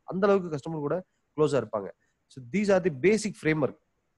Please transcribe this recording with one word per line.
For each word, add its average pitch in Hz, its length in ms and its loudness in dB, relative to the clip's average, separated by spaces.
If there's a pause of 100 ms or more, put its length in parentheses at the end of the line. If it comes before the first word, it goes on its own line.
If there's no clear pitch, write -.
அந்த 190 220 -2
அளவுக்கு 180 300 0
customer 165 180 -10
கூட 151 300 -4 (320)
க்ளோஸா 139 280 2
இருப்பாங்க. 101 260 -6 (360)
So, 127 260 -18
these 196 280 2
are 175 40 -2
the 180 160 0
basic 202 320 2 (100)
framework. 156 380 0 (380)